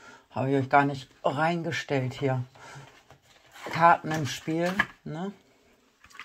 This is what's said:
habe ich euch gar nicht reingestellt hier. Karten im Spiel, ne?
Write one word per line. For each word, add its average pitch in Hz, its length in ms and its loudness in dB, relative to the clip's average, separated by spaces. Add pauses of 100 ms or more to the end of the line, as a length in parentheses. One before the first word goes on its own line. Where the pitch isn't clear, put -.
(300)
habe 131 200 -2
ich 139 60 2
euch 131 120 0
gar 143 160 6
nicht 139 240 -4 (160)
reingestellt 151 920 -2
hier. 127 300 0 (1300)
Karten 165 400 6
im 156 160 -2
Spiel, 165 440 -2 (340)
ne? 165 280 -8 (920)